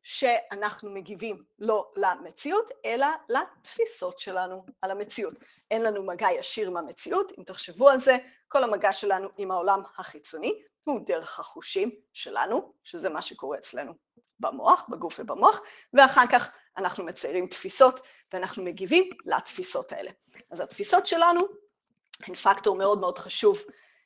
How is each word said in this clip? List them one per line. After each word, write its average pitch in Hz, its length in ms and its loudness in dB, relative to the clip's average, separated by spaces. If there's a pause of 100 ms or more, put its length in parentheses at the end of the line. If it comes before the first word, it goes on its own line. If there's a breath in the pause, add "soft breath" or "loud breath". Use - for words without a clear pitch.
שאנחנו 208 880 -2
מגיבים 196 540 -12 (140)
לא 214 380 -2
למציאות, 202 760 -2 (140)
אלא 240 220 0 (220)
לתפיסות 220 920 -4
שלנו 185 460 -6 (180)
על 190 80 -4
המציאות. 202 440 -6 (360 soft breath)
אין 226 120 0
לנו 208 240 -2
מגע 185 220 0 (100)
ישיר 214 300 -4
עם 180 80 -6
המציאות, 233 640 -4
אם 185 60 -18
תחשבו 185 440 2
על 262 120 6
זה, 262 160 6 (320 loud breath)
כל 262 160 2
המגע 202 280 2
שלנו 196 440 -2
עם 190 140 -6
העולם 190 320 2 (160)
החיצוני 185 640 -8 (220)
הוא 262 220 -2
דרך - 340 -4
החושים - 500 -4 (220)
שלנו, 180 600 -4 (100)
שזה 170 260 -8
מה 156 140 -6
שקורה 139 360 -10
אצלנו 131 340 -10 (480)
במוח, - 480 2
בגוף 165 320 -10
ובמוח, 196 400 2 (340 loud breath)
ואחר 262 380 8
כך 240 180 2 (260 loud breath)
אנחנו 185 280 -4
מציירים 165 420 -6
תפיסות, 254 540 4 (320 loud breath)
ואנחנו 185 300 -6
מגיבים 190 480 2 (140)
לתפיסות - 680 -4
האלה. - 180 -10 (400 loud breath)
אז 170 100 -12
התפיסות 349 460 0
שלנו 349 340 6 (840)
הן 180 80 -12
פקטור 196 420 2
מאוד 196 240 2
מאוד 180 180 -2
חשוב - 440 2 (420 loud breath)